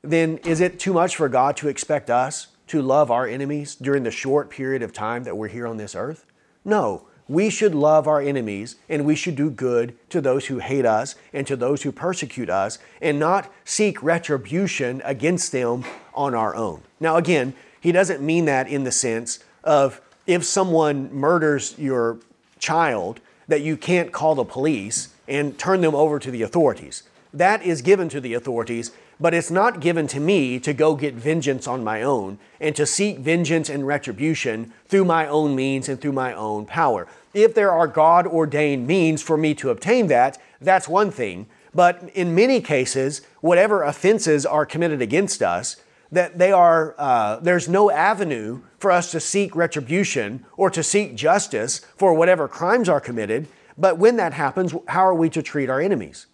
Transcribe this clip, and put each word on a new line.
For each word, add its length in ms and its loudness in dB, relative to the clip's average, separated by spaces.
Then 380 0
is 200 -2
it 180 0
too 140 -4
much 240 2
for 140 0
God 280 2
to 120 -4
expect 400 -4
us 380 -2
to 140 -2
love 280 2
our 160 0
enemies 500 -8
during 280 -2
the 80 -2
short 380 -2
period 340 -6
of 80 -10
time 320 -6
that 140 -8
we're 100 -8
here 200 -10
on 100 -8
this 180 -12
earth? 300 -10
No. 380 0
We 200 0
should 240 0
love 320 4
our 140 2
enemies, 560 -4
and 160 -2
we 100 4
should 220 -6
do 120 0
good 480 -2
to 100 -2
those 280 0
who 120 -6
hate 260 -2
us 300 0
and 160 -6
to 80 -2
those 280 -2
who 100 -4
persecute 560 -6
us, 300 -2
and 160 0
not 320 0
seek 400 -2
retribution 1000 -2
against 480 -2
them 320 -2
on 220 -2
our 180 0
own. 280 -6
Now, 160 0
again, 380 2
he 140 0
doesn't 280 2
mean 240 0
that 220 0
in 160 -4
the 80 -4
sense 480 -4
of 380 2
if 160 2
someone 720 0
murders 640 0
your 420 -2
child, 640 -2
that 140 2
you 160 -4
can't 340 0
call 240 0
the 80 -2
police 640 -4
and 320 -4
turn 220 0
them 160 2
over 240 2
to 100 -10
the 120 -6
authorities. 640 0
That 300 0
is 180 -2
given 280 2
to 100 -8
the 140 -8
authorities, 580 -4
but 140 2
it's 160 -2
not 300 2
given 280 0
to 120 -6
me 400 0
to 140 -4
go 220 2
get 180 -4
vengeance 540 -2
on 160 -4
my 200 -4
own 340 -2
and 160 -2
to 100 0
seek 340 -2
vengeance 500 0
and 180 -4
retribution 840 -4
through 180 4
my 220 2
own 280 0
means 320 -2
and 120 -6
through 120 -4
my 220 -4
own 320 -6
power. 420 -2
If 220 4
there 160 4
are 160 2
God-ordained 960 2
means 380 2
for 140 0
me 180 0
to 160 -4
obtain 360 0
that, 320 2
that's 260 2
one 220 2
thing. 380 -8
But 400 2
in 220 -2
many 260 6
cases, 600 -2
whatever 400 4
offenses 640 2
are 200 0
committed 360 -2
against 400 0
us, 360 -2
that 260 0
they 140 4
are, 480 6
uh, 380 2
there's 300 0
no 220 4
avenue 720 0
for 140 2
us 200 2
to 80 -4
seek 360 -2
retribution 880 -2
or 120 2
to 140 -4
seek 320 0
justice 640 0
for 180 4
whatever 340 4
crimes 420 0
are 100 4
committed. 480 -4
But 200 2
when 200 6
that 160 0
happens, 420 -2
how 200 2
are 80 4
we 160 2
to 100 -4
treat 280 -4
our 120 0
enemies? 520 -4